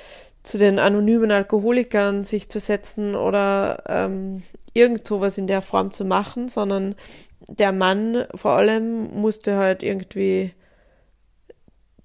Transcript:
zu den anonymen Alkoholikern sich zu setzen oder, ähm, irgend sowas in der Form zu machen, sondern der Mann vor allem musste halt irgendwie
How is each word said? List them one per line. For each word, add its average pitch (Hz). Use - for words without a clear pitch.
zu -
den 196
anonymen 208
Alkoholikern 202
sich 202
zu 208
setzen 208
oder, 196
ähm, 190
irgend 233
sowas 196
in 190
der 196
Form 190
zu -
machen, 202
sondern 196
der 196
Mann 202
vor 185
allem 220
musste 208
halt 190
irgendwie 190